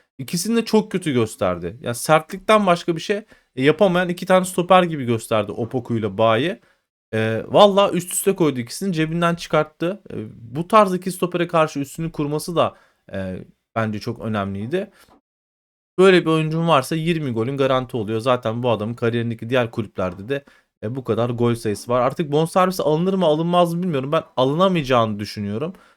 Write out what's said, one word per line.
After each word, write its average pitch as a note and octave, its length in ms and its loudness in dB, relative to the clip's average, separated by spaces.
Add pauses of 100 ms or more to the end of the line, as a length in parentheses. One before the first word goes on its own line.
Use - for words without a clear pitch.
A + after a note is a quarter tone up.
(180)
İkisini F#3 380 -4
de A3+ 80 0
çok G#3+ 280 0
kötü D#3+ 200 -4
gösterdi. F#2 680 -2
Ya A#2+ 140 -6
sertlikten F#3+ 720 2
başka F3 300 0
bir D#3+ 40 -10
şey, G3+ 160 -4 (400)
e, C3 60 -2
yapamayan F3 460 4
iki F3+ 180 -8
tane F#3 180 4
stoper F#3 380 4
gibi D#3+ 220 -2
gösterdi A2 480 0
Opoku A#2+ 440 -4
ile G#2 220 -4
Bayi. A#2 420 2 (540)
E, A2 340 -2
valla G3 440 6
üst F3 200 -4
üste - 240 0
koydu C#3+ 240 0
ikisini, F#3+ 320 -6
cebinden E3 420 0
çıkarttı. E3+ 680 -4 (100)
E, - 40 -10 (180)
bu A#2 340 -10
tarz G#3 260 4
iki F3+ 180 -4
stopere F3 360 -2
karşı D#3+ 300 0
üstünü D#3+ 340 -8
kurması D3+ 440 -6
da, B2 200 0 (360)
e, F#2+ 260 -8 (380)
bence G#2+ 240 -4
çok A#2 200 -8
önemliydi. G#2+ 720 -6 (1080)
Böyle F#3 220 8
bir D#3 100 0
oyuncun D#3+ 380 0
varsa D#3 280 2
yirmi D#3+ 360 -2
golün A#2 240 -2
garanti C3 400 0
oluyor. A2 240 -4
Zaten A#2+ 420 0
bu B2 80 2
adamın G#2+ 240 -2
kariyerindeki A#2 560 -2
diğer B2 200 0
kulüplerde F#2+ 580 -6
de, C#3 160 -6 (400)
e, A2+ 100 -8
bu C3 100 -10
kadar A#2 260 -2
gol A#2+ 240 0
sayısı A2 360 -6
var. B2 100 2
Artık C#3 320 -2
bonservis F#3 480 2
alınır E3+ 340 0
mı F#3 120 0
alınmaz E3+ 480 2
mı E3+ 80 -4
bilmiyorum. D3 300 -4
Ben D#3+ 100 0 (140)
alınamayacağını C3 840 2
düşünüyorum. G#2+ 540 -6 (240)